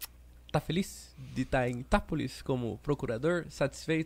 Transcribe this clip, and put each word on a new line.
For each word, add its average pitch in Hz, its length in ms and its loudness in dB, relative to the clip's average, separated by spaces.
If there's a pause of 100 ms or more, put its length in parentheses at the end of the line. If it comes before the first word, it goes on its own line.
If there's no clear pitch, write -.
(520)
tá - 80 4
feliz - 560 -4 (180)
de 127 120 0
tá 127 220 4
em 123 120 -2
Itápolis 151 600 0
como 120 400 0
procurador? 143 680 0
Satisfeito? 160 580 0